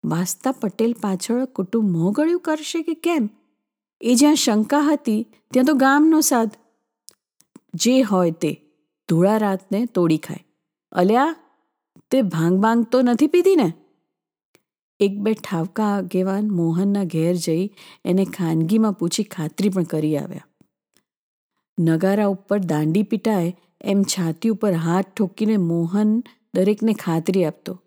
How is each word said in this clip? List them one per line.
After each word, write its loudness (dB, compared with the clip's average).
વાસ્તા -4
પટેલ -4
પાછળ -4
કુટુંબ -2
મોં 0
ગળ્યું 0
કરશે -6
કે -6
કેમ? -2
એ 2
જ્યાં 4
શંકા 0
હતી 0
ત્યાં 4
તો 2
ગામનો 4
સાદ. 2
જે 2
હોય 2
તે -4
ધૂળા 4
રાતને -2
તોડી 0
ખાય. -12
"અલ્યા, 2
તે 2
ભાંગ 0
બાંગ 2
તો 0
નથી 2
પીધી 4
ને?" 2
એક 0
બે 0
ઠાવકા -4
આગેવાન -2
મોહનના 0
ઘેર -2
જઈ -2
એને 2
ખાનગીમાં 0
પૂછી -4
ખાતરી -4
પણ -2
કરી -2
આવ્યા. -10
નગારા 2
ઉપર -2
દાંડી 0
પીટાય -2
એમ 0
છાતી -2
ઉપર 0
હાથ 0
ઠોકીને -2
મોહન 0
દરેકને 0
ખાતરી -2
આપતો. -10